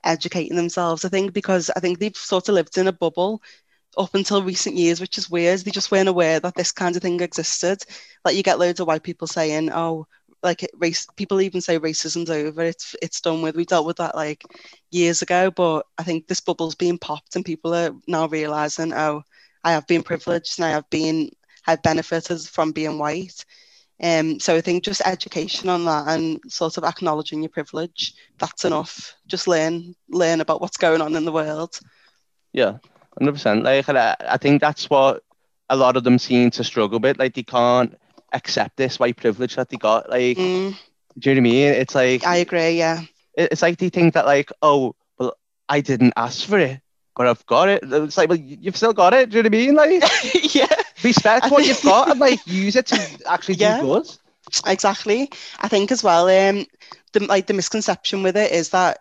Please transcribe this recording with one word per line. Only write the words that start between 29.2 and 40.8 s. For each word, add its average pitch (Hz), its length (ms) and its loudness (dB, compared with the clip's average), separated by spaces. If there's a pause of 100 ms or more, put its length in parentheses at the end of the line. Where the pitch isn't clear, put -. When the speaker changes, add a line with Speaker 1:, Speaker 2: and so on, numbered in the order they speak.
Speaker 1:
Just - 220 -6
learn, 170 480 -2 (140)
learn 165 320 0
about 156 180 -2
what's - 160 -10
going 165 260 2
on 156 140 -2
in 156 80 -2
the 165 80 -4
world. 156 480 -6 (720)
Speaker 2:
Yeah, 104 260 0 (400)
hundred 143 160 0
percent. 113 300 0
Like, 135 240 2
and 139 100 0
I, 110 180 2 (120)
I 139 100 -2
think 143 220 2
that's - 300 -2
what 135 340 2 (460)
a 135 80 2
lot 127 180 4
of 123 80 0
them 123 160 6
seem 123 320 4
to 120 120 -6
struggle 110 360 0
with. 131 200 2
Like, 131 160 -2
they 123 80 -8
can't 123 540 2 (360)
accept 113 420 -4
this 131 240 -4
white 123 160 0
privilege 117 400 -2
that 127 140 -4
they 127 80 -12
got. 107 320 0
Like, 127 280 0
Speaker 1:
Mm. 185 380 -2 (420)